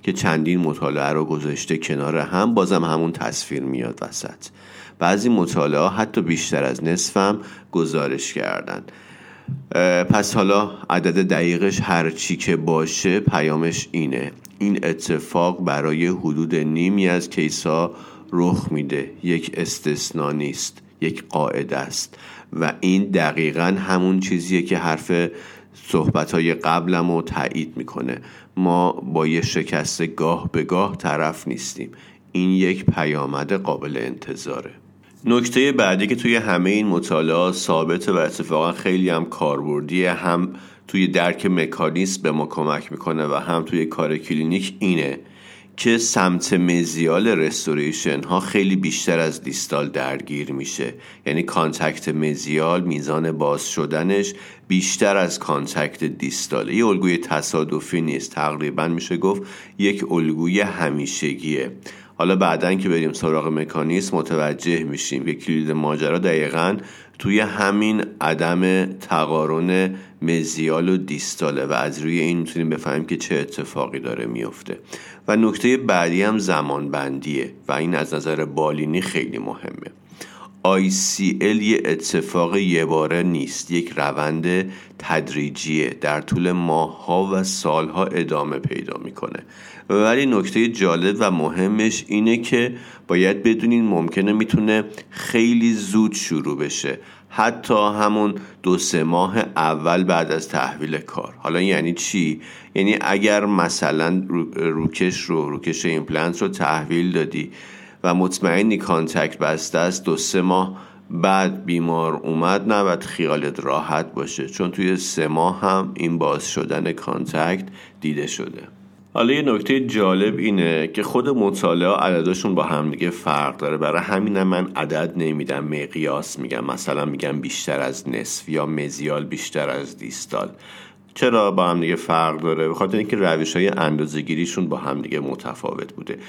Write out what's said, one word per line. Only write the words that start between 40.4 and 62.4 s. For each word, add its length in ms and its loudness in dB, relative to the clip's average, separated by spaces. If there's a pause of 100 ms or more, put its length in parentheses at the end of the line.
توی 200 2
درک 380 2
مکانیسم 760 0
به 80 0
ما 160 0
کمک 460 -4
می‌کنه 340 -2
و 80 0
هم 280 0
توی 240 0
کار 320 -2
کلینیک، 600 -2
اینه 400 0 (580)
که 220 2
سمت 540 2
مزیال 760 2
رستوریشن 920 0
ها 180 0
خیلی 360 2
بیشتر 420 0
از 240 -2
دیستال 460 -4
درگیر 640 -6
می‌شه. 420 -8 (320)
یعنی 160 0
کانتکت 640 -2
مزیال، 760 0
میزان 480 -2
باز 380 -2
شدنش 640 0 (340)
بیشتر 480 2
از 220 0
کانتکت 640 -2
دیستاله. 720 -4
یه 120 4
الگوی 320 4
تصادفی 840 -2
نیست، 320 -4
تقریباً 560 -2
می‌شه 280 -2
گفت 260 0 (360)
یک 340 0
الگوی 480 2
همیشگیه. 1120 -2 (480)
حالا 180 4
بعداً 380 4